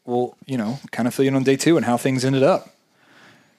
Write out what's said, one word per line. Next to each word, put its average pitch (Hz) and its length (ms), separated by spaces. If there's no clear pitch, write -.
we'll, 123 320
you 131 120
know, 113 220
kinda 120 220
fill 139 120
you 135 40
in 135 80
on 131 80
day 135 120
two 160 200
and 117 100
how 120 100
things 131 280
ended 135 180
up. 170 280